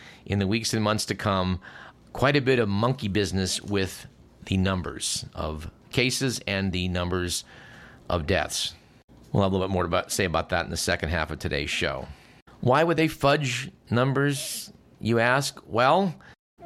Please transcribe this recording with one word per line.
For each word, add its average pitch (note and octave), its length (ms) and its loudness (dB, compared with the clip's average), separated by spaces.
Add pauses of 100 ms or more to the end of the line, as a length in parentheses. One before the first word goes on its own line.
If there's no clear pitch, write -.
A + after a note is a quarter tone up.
(260)
in G2 120 0
the G2 80 2
weeks A2+ 260 0
and A2 120 2
months G#2+ 220 0
to G#2 80 -2
come, F#2 460 0 (520)
quite C#3+ 240 2
a C#3+ 40 4
bit B2+ 200 4
of G#2+ 80 2
monkey A2+ 400 0
business F#2+ 520 0
with F#2+ 460 -2 (380)
the G2 140 0
numbers F#2 640 -2 (100)
of D#2 360 -6 (200)
cases B2+ 560 0
and G2 240 0
the F2+ 160 0
numbers F2+ 580 -2 (640)
of E2 180 -2
deaths. - 480 -2 (580)
We'll G#2 100 4
have F#2+ 80 2
a G2 60 0
little F#2 100 0
bit G2 60 -4
more F2+ 100 2
to E2+ 60 -2
about, F2 240 0
say G2+ 140 0
about E2 240 -2
that F2 160 0
in - 40 -10
the E2 60 -4
second F2 320 -2
half D#2 240 -2
of D2+ 80 -8
today's D2 300 -4
show. C2+ 360 -4 (540)
Why C3+ 240 4
would E3+ 120 2
they D#3 120 4
fudge C#3 640 0 (200)
numbers, C#3 800 0 (280)
you A2+ 180 2
ask? B2+ 480 2
Well, D3 480 4 (520)